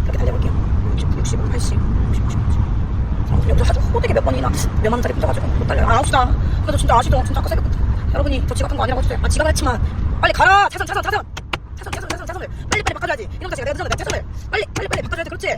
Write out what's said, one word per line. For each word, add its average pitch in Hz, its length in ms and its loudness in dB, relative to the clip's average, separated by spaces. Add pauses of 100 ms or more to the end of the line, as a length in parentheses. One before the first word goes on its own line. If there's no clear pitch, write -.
이렇게 - 160 0
달려볼게요. - 340 0 (400)
육십, - 240 0
육십, - 220 0 (100)
팔십, - 280 0 (340)
오십, - 140 2
오십, - 220 0
오십. - 140 2
아, - 720 0
근데 - 140 4
여기서 - 200 4
아주 - 100 2 (120)
호되게 - 220 2
몇 - 80 4
번이나 127 280 2
몇 - 400 0
만원짜리 240 240 0
훔쳐가지고 - 340 0
못 - 200 0
달려요. - 200 4
아, 226 120 6
아쉽다. 262 320 2 (300)
그래도 294 160 0
진짜 - 200 4
아쉽다. 247 260 2
진짜 - 160 0
아까 - 100 -2
생각했다. - 640 0
여러분이 180 340 0
저 247 80 -2
지각한 - 220 -2
거 - 60 0
아니라고 254 180 0
해주세요. - 220 -2
아, - 40 0
지각을 311 240 2
했지만. - 720 -2
빨리 339 120 2
가라. 381 360 6
차선, 370 180 -6
차선, 370 160 -4
차선. 392 220 -2 (520)
차선, - 160 -10
차선, - 160 -8
차선, 339 180 -8
차선을. 339 200 -8
빨리, - 360 -4
빨리 - 100 -2
바꿔줘야지. 302 300 -4 (160)
이런 359 100 -8
거 359 60 -4
내가 277 180 -4
늦었는데, 285 300 -4
차선을. 339 220 -6 (260)
빨리, 415 220 -2
빨리, - 140 -6
빨리 - 160 -6
바꿔줘야 339 200 -6
돼. - 60 -10
그렇지? 370 180 -8 (100)